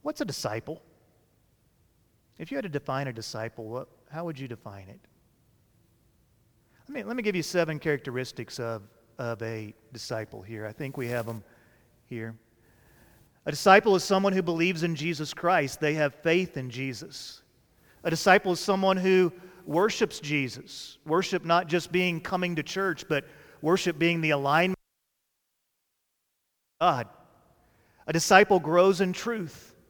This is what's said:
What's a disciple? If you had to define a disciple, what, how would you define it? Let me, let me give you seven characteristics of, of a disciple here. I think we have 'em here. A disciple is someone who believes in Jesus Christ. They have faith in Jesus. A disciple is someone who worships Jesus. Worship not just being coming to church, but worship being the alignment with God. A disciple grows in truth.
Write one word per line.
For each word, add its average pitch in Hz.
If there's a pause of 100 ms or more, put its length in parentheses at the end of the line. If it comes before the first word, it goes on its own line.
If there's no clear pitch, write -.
What's 302
a -
disciple? 123 (1600)
If 165
you 277
had 269
to 196
define 139
a 127
disciple, 113
what, 123 (220)
how 160
would 160
you 135
define 101
it? 98 (1900)
Let 277
me, 254
let 220
me 247
give 202
you 165
seven 160
characteristics 127
of, 113 (360)
of 117
a 110 (180)
disciple 110
here. 107
I 107
think 139
we 127
have 120
'em 107 (600)
here. 113 (1120)
A -
disciple 196
is 170
someone 196
who 190
believes 165
in 170
Jesus 156
Christ. 170
They 151
have 151
faith 170
in 127
Jesus. 131 (640)
A 170
disciple 185
is 170
someone 190
who 185 (320)
worships 196
Jesus. 143
Worship 170
not 170
just 160
being 175
coming 180
to 151
church, 190
but 143 (380)
worship 170
being 170
the 156
alignment 151 (2000)
with 170
God. 127 (1000)
A 160
disciple 190
grows 175
in 185
truth. 214 (160)